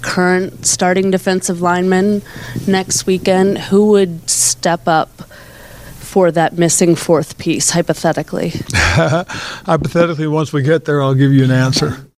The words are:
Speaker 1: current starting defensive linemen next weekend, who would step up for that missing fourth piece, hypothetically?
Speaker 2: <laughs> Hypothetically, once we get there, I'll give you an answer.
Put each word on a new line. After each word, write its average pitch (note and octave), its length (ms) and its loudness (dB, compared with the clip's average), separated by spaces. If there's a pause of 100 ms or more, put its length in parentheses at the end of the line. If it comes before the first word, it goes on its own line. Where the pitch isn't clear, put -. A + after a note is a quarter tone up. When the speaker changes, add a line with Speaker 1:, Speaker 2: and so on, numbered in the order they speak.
Speaker 1:
current F#3 640 -2
starting F#3+ 460 0
defensive F#3 480 -2
linemen F#3 640 0 (440)
next F#3+ 400 -2
weekend, F#3+ 520 2
who G#3 300 2
would F#3+ 420 2
step - 580 -2
up D#3+ 220 2 (880)
for F3+ 340 0
that E3 260 0
missing E3+ 380 2
fourth - 420 -2
piece, - 340 -2
hypothetically? E3 840 -2
Speaker 2:
<laughs> - 180 -8
Hypothetically, D#3 1500 0
once D#3 280 -2
we C#3+ 100 0
get D#3 220 2
there, D3 160 0
I'll C3+ 120 2
give C3+ 180 4
you C3+ 120 6
an C3 80 4
answer. B2+ 560 0 (100)